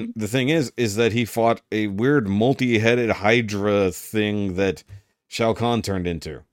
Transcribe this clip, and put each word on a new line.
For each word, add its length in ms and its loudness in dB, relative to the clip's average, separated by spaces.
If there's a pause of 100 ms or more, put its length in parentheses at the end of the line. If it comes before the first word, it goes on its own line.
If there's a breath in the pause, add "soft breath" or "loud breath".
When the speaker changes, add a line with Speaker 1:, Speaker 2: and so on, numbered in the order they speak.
Speaker 1:
Mm-hmm. 120 -12
Speaker 2:
the 100 -4
thing 200 0
is, 280 0
is 180 0
that 160 2
he 140 0
fought 360 0 (120)
a 140 0
weird 420 0
multi-headed 800 2
Hydra 840 2
thing 640 -2
that 280 -2 (440 soft breath)
Shao 260 0
Kahn 280 0
turned 260 -4
into. 460 -8